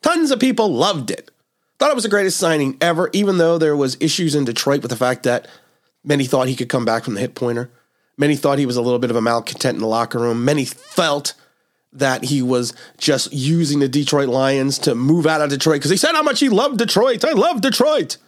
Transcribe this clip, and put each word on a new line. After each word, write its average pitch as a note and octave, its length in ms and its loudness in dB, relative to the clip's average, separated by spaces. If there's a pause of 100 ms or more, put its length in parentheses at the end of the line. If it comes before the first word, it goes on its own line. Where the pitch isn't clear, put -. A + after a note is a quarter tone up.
Tons D#4+ 280 2
of B3+ 80 0
people A3+ 320 2
loved C#3+ 400 0
it. - 200 -10 (480)
Thought D4 120 2
it D4 40 2
was A#3+ 100 -4
the A3 60 -2
greatest G3 260 0
signing D3+ 420 0
ever, E3+ 360 0
even G3 240 2
though E3+ 180 4
there D#3 180 2
was C3+ 260 0
issues D#3 340 0
in C#3+ 100 0
Detroit C3+ 380 -2
with C3 80 -6
the B2 80 -6
fact B2+ 240 0
that A#2+ 260 -2 (560)
many C#3+ 220 0
thought B2+ 200 0
he C3 80 -2
could B2 140 -6
come B2 160 -2
back A2+ 200 0
from A#2+ 100 -6
the G2 60 -6
hip B2 140 -6
pointer. A#2+ 360 -4 (480)
Many D3 180 2
thought C#3 220 0
he C#3+ 80 0
was B2 100 -2
a A#2+ 60 -2
little B2 160 0
bit A#2+ 100 -2
of A#2 80 0
a A#2 60 0
malcontent A#2 540 -2
in - 40 -6
the A2 60 -2
locker A2+ 320 -2
room. A#2 260 -2
Many C#3 220 0
felt D3 680 -4 (580)
that C3+ 340 -2
he C3 180 0
was B2 320 0 (240)
just - 340 0
using D3 460 0
the C#3 100 2
Detroit C#3+ 400 0
Lions C3+ 520 0
to C#3 140 0
move C#3+ 320 2
out D#3+ 140 2
of D3 80 0
Detroit C#3 320 0
'cause C#3 100 -2
he F#3+ 60 2
said D#4 180 0
how D#4 80 2
much C#4 160 0
he C#4 120 2
loved A#3+ 260 2
Detroit. A#3 480 0
"I D#4 80 0
love C4+ 300 2
Detroit." C4+ 640 0